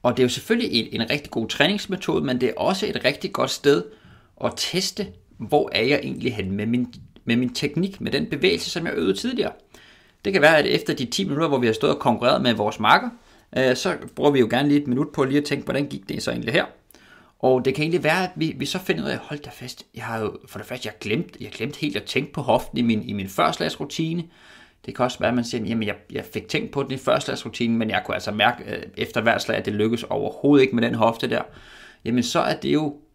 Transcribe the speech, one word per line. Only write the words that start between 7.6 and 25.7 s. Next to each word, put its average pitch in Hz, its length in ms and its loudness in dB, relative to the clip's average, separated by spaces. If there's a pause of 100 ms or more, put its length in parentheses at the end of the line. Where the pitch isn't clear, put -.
med - 120 -4
den - 140 0
bevægelse, 165 440 0
som 170 160 -4
jeg - 80 -4
øvede 170 200 2
tidligere. 233 380 -2 (720)
Det 101 80 0
kan 170 100 4
være, 156 160 8
at 143 80 4
efter - 280 0
de 127 100 -4
ti 190 200 -4
minutter, 156 240 -2
hvor 139 100 2
vi 123 80 2
har 110 80 4
stået 147 200 0
og 147 60 -6
konkurreret 123 420 2
med 120 120 2
vores 107 260 -2
marker, 170 300 4 (460)
øh, 127 200 4
så 180 200 -2 (200)
bruger 143 140 6
vi 139 100 4
jo 110 100 6
gerne 135 180 2
lige 143 120 6
et 143 60 -8
minut 131 220 0
på 139 160 0
lige 135 140 2
at 147 60 0
tænke, - 200 -4
hvordan 143 220 -2
gik - 220 -12
det - 140 -6
så 123 80 -4
egentlig 117 240 -4
her? - 100 2 (760)
Og 127 260 4
det 135 100 2
kan 151 80 -2
egentlig 165 220 0
være, 175 200 2
at 180 120 -4
vi, 156 200 -2
vi 139 100 -4
så 185 120 -6
finder 170 260 -2
ud 139 40 -4
af, 123 100 -4
hold 147 220 -10
da - 120 -16
fast, - 420 -16
jeg 117 100 -14
har 113 140 -6
jo, 107 280 -4
for - 120 -16
det 110 80 -14
første, 123 220 -10
jeg - 120 -14
glemt, - 400 -4
jeg 104 100 -12
glemt 120 260 -8
helt 151 200 -4
at - 80 -4
tænke - 280 -4
på 160 80 -6
hoften 117 380 0
i 120 40 2
min, 113 200 2
i - 100 -8
min 101 160 -6
førslagsrutine. 160 960 -2 (640)
Det - 100 -10
kan 123 80 2
også 123 140 -4
være, - 100 2
at 120 60 2
man 120 100 0
siger, 117 220 -4
jamen, 113 220 0